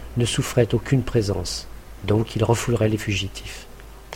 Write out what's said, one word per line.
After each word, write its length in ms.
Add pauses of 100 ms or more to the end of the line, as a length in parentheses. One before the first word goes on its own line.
(160)
ne 100
souffraient 480
aucune 300
présence. 640 (380)
Donc 300
ils 80
refouleraient 460
les 80
fugitifs. 720 (480)